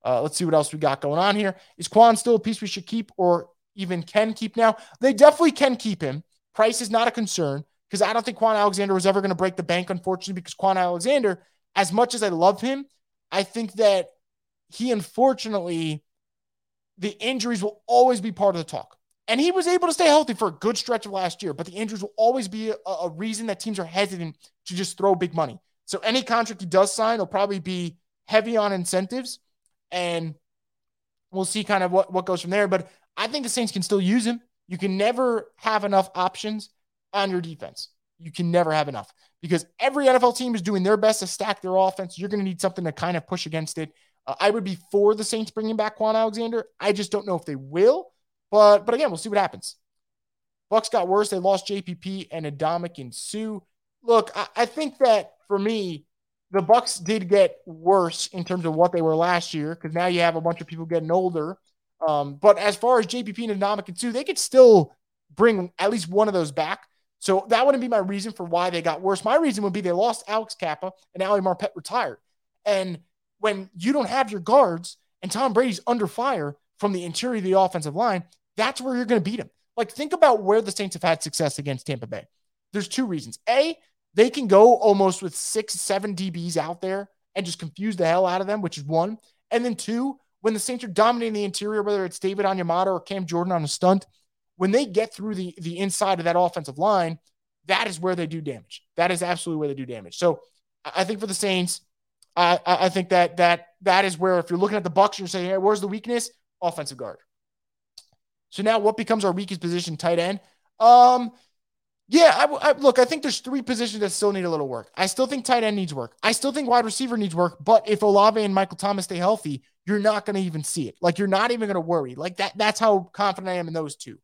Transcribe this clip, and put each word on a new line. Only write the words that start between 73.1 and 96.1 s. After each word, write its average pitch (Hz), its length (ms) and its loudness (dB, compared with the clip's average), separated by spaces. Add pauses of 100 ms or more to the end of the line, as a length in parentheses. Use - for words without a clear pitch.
when 196 380 -2
you 208 180 0
don't 254 140 0
have 240 220 0
your 202 100 -8
guards 180 580 2 (240)
and 190 100 -8
Tom 240 220 0
Brady's 240 320 2
under 233 200 0
fire 180 500 -4 (220)
from 202 140 -2
the 180 120 -6
interior 226 340 -6
of 185 60 -6
the 190 140 2
offensive 165 380 0
line, 196 280 -2 (320)
that's 226 240 -2
where 254 160 -4
you're 247 80 -2
gonna 220 160 2
beat 208 200 -6
'em. - 100 -12 (260)
Like, 233 140 -2
think 294 220 -6
about 285 300 4
where 208 200 4
the 202 80 -4
Saints 190 240 -6
have - 80 -10
had 165 200 0
success 156 360 -4
against 139 280 -8
Tampa 120 200 -6
Bay. - 200 -10 (460)
There's 202 160 -4
two 262 180 -2
reasons. 139 320 -8 (100)
A, 294 280 2 (380)
they 233 160 6
can 269 160 -6
go 214 300 8
almost 196 460 2
with 180 120 -8
six, - 400 -6
seven 202 400 -4
D 185 160 -6
Bs 170 260 -6
out 160 240 -6
there 196 300 -6 (240)
and 190 100 -6
just 170 140 -10
confuse 190 380 -8
the 175 100 0
hell 180 200 2
out 180 140 -2
of 190 60 -4
them, 208 160 -4
which 165 160 -6
is 143 60 -12
one. 165 340 -2 (320)
And 233 140 0
then 240 100 -2
two, 254 440 -6 (220)
when 220 140 0
the 208 60 -4
Saints 247 240 -6
are 220 40 -10
dominating 226 440 2
the 208 120 -2
interior, 208 380 -4
whether 202 220 -2
it's 180 140 -10
David 196 280 -2
Onyemata 180 400 0
or 185 140 0
Cam 196 260 -8
Jordan 175 260 -2
on 165 120 0
a 147 40 -6
stunt, 185 380 2 (500)
when 190 140 0
they 254 160 2
get 214 260 -2
through 208 220 -8
the, 180 240 -8
the 170 200 -8
inside 196 420 0